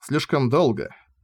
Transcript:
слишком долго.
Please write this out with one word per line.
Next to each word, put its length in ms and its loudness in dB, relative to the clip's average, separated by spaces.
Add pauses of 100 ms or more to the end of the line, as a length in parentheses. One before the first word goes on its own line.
слишком 480 0
долго. 400 2 (340)